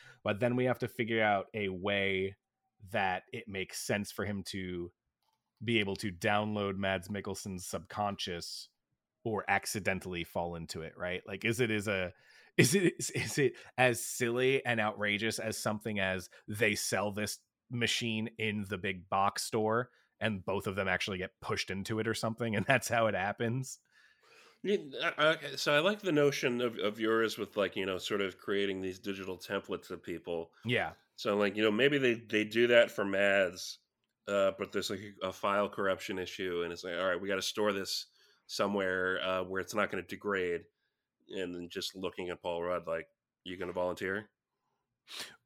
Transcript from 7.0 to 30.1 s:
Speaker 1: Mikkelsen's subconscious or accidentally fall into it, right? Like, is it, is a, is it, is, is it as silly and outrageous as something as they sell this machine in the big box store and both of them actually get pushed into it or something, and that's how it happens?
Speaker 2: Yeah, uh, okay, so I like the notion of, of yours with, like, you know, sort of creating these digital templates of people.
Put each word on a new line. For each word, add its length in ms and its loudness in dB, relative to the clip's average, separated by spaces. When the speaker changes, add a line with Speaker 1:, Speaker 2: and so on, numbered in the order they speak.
Speaker 1:
Mikkelsen's 560 -6
subconscious 1040 -6
or 240 -2
accidentally 760 0
fall 320 -4
into 260 -8
it, 160 -10
right? 300 -4
Like, 180 -6
is 140 0
it, 120 2
is 160 -2
a, 260 0
is 160 8
it, 240 4
is, 140 -4
is 260 -4
it 160 4
as 260 4
silly 640 0
and 140 2
outrageous 600 0
as 180 -4
something 420 -4
as 300 -2
they 280 2
sell 360 0
this 280 -4
machine 680 0
in 320 -2
the 80 -2
big 320 -6
box 340 2
store 460 0
and 240 -2
both 220 -2
of 80 -2
them 120 0
actually 300 0
get 140 -6
pushed 280 -4
into 300 -4
it 80 -2
or 60 2
something, 420 -2
and 100 0
that's 220 2
how 200 2
it 60 0
happens? 680 -2
Speaker 2:
Yeah, 140 2
uh, 180 6
okay, 220 -8
so 180 4
I 40 6
like 200 4
the 120 0
notion 500 4
of, 180 0
of 200 0
yours 380 2
with, 200 -6
like, 180 2
you 100 -2
know, 140 0
sort 220 0
of 180 -2
creating 420 0
these 160 -2
digital 400 -6
templates 540 -6
of 100 -8
people. 500 -6